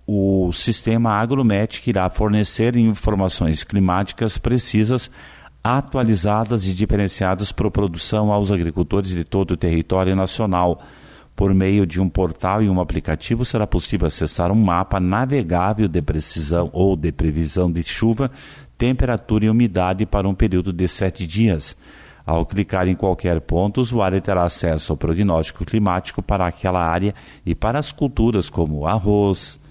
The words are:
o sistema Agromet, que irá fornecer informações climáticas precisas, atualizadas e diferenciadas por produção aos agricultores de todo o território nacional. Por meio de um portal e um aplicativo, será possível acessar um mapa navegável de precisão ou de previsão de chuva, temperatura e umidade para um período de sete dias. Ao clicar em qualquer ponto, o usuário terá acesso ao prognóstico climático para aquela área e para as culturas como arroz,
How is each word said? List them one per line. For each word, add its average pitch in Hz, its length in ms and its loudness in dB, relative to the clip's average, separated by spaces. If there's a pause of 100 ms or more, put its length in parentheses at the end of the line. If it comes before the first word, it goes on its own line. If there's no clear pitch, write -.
o 98 460 2
sistema 113 600 0
Agromet, 113 680 0
que 120 80 -2
irá 92 180 2
fornecer 107 680 0
informações 98 880 2
climáticas 98 760 0
precisas, 120 720 0 (540)
atualizadas 110 1040 0
e 95 40 0
diferenciadas 98 760 0
por 104 220 -2
produção 104 600 0
aos 101 200 2
agricultores 90 580 0
de 87 140 -2
todo 95 260 -2
o 87 60 0
território 92 580 0
nacional. 92 680 0 (540)
Por 98 180 2
meio 95 320 4
de 85 160 -2
um 95 80 2
portal 92 540 0
e 104 60 2
um 92 120 2
aplicativo, 90 640 -2
será 107 220 0
possível 87 400 0
acessar 87 460 -2
um 110 100 4
mapa 92 380 0
navegável 101 880 0
de 82 120 0
precisão 78 720 -2
ou 95 220 2
de 80 160 -2
previsão 80 580 0
de 85 140 -2
chuva, 117 480 0 (480)
temperatura 120 680 0
e 110 40 4
umidade 95 560 2
para 98 220 0
um 98 80 -2
período 92 360 0
de 87 140 0
sete 92 400 -4
dias. 90 500 0 (500)
Ao 82 200 0
clicar 95 420 -2
em 92 60 0
qualquer 87 480 0
ponto, 98 340 0
o 131 60 2
usuário 104 360 0
terá 90 260 0
acesso 82 460 -2
ao 76 60 0
prognóstico 82 640 0
climático 98 600 -2
para 92 240 0
aquela 90 360 -2
área 90 320 0 (300)
e 82 100 -2
para 117 240 -2
as 147 140 -4
culturas 113 560 0
como 76 380 -2
arroz, 101 720 0 (100)